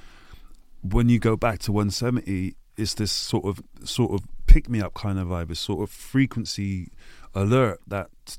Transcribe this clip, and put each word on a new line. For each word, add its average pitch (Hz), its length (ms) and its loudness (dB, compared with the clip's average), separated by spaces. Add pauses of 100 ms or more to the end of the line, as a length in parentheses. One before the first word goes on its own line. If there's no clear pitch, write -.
(800)
When 113 280 2
you 117 100 6
go 110 160 2
back 110 240 -2
to - 120 -4
one 101 200 2
seventy, 98 640 -4 (220)
it's 104 160 -4
this 104 180 -4
sort - 340 -4
of, 95 160 -6 (220)
sort - 300 -2
of 98 80 -2 (260)
pick-me-up 110 460 8
kind 98 260 -4
of 92 80 -4
vibe, 85 240 -6
a 82 40 -8
sort 98 280 -6
of 101 60 -6
frequency 101 1000 -2 (460)
alert 107 520 2
that 98 220 -8 (300)